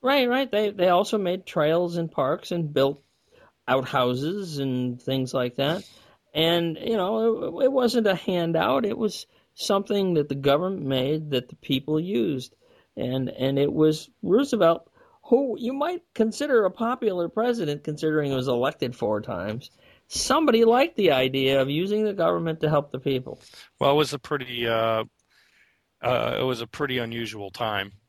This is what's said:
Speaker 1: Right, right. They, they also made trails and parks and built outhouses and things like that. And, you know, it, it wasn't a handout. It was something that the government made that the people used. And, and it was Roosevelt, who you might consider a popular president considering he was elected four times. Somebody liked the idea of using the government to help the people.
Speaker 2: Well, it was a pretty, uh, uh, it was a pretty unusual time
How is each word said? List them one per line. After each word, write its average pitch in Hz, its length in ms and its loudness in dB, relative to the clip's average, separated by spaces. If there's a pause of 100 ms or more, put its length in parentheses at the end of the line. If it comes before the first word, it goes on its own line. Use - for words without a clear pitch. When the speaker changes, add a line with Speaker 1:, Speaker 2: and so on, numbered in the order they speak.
Speaker 1:
Right, 262 260 2
right. 254 200 0
They, 208 220 0
they 190 180 2
also 196 300 4
made 185 280 -2
trails 170 500 2
and 170 120 -2
parks 156 440 -2
and 165 200 -2
built 139 300 2 (640)
outhouses 135 920 0
and 127 440 -4
things 131 320 -4
like 123 220 -2
that. 156 260 -2 (500)
And, 165 480 0
you - 160 -2
know, 220 640 -2
it, - 60 0
it 269 80 4
wasn't 240 340 2
a 190 80 4
handout. 165 720 0
It 208 100 -4
was - 300 -4 (280)
something 196 600 0
that 147 140 0
the 139 80 -4
government 147 500 0
made 143 440 -2
that 127 180 -2
the - 80 -20
people 139 420 -2
used. 175 560 -4 (420)
And, 127 320 -2
and 135 300 -2
it 143 140 2
was 156 360 2 (140)
Roosevelt, 196 680 2 (360)
who 254 340 2
you 240 140 -4
might 320 300 -4 (120)
consider 226 500 2
a 185 60 2
popular 214 580 -2
president 202 540 -2
considering 151 480 0
he 135 60 0
was 127 100 -2
elected 127 480 -2
four 107 260 -2
times. 104 520 -8 (340)
Somebody 254 580 2
liked 247 320 4
the 190 140 4
idea 135 500 2
of 135 80 0
using 196 360 -2
the 208 80 -2
government 170 480 0
to 156 80 0
help 147 240 0
the 139 80 -6
people. 131 400 -4 (400)
Speaker 2:
Well, 135 100 4
it 143 60 4
was 151 160 2
a 147 80 -8
pretty, 123 480 -4
uh, 113 340 2 (1000)
uh, 120 380 0
it 123 60 -2
was 127 160 -2
a 117 80 -8
pretty 131 300 -4
unusual 113 520 -8
time 101 400 -4 (180)